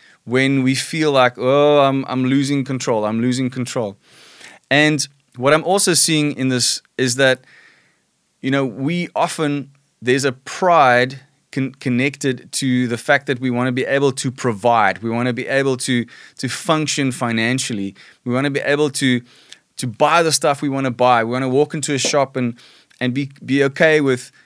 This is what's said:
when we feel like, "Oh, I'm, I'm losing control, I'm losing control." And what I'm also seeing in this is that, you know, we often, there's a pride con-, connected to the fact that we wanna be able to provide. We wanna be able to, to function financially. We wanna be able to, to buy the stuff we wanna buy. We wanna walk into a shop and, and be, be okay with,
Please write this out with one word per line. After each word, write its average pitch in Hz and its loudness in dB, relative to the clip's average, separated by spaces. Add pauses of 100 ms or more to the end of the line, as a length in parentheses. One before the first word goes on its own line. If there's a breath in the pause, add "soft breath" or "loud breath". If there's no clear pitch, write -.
(260 soft breath)
when 135 0
we 131 0
feel 156 -2
like, 127 4
"Oh, 143 4
I'm, 135 2
I'm 127 -2
losing 135 0
control, 123 -4
I'm 110 -2
losing 127 -2
control." 120 -6 (720 loud breath)
And 151 4 (320)
what 135 4
I'm 160 4
also 185 2
seeing 151 0
in 131 -2
this 127 -2 (160)
is 127 0
that, 131 2 (960 soft breath)
you 131 -4
know, 139 0
we 135 -4
often, 143 -4 (300)
there's 127 0
a 131 0
pride 135 2 (320)
con-, 131 -4
connected 131 -4
to 127 -2
the 117 -4
fact 139 0
that 131 -4
we 131 -4
wanna 123 -2
be 123 -4
able 139 2
to 127 -6
provide. 110 0
We 113 -6
wanna 120 -2
be 117 -6
able 135 0
to, 120 -2 (340 loud breath)
to 123 -6
function 143 -2
financially. 113 -4 (300 loud breath)
We 123 -2
wanna 135 -2
be 139 -4
able 147 0
to, 127 0 (560 loud breath)
to 131 -6
buy 151 2
the 160 2
stuff 143 0
we 147 -4
wanna 135 -2
buy. 123 4
We 117 -4
wanna 131 -2
walk 147 2
into 151 -4
a 139 0
shop 135 0
and, 120 -4 (400 soft breath)
and 123 -2
be, 139 -4 (140)
be 139 2
okay 151 4
with, 131 -2 (120 soft breath)